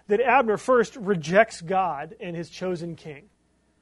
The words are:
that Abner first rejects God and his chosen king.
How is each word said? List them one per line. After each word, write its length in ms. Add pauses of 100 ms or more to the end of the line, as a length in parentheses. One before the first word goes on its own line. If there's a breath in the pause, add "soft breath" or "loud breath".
that 160
Abner 340
first 400
rejects 640
God 600
and 140
his 140
chosen 480
king. 320 (540)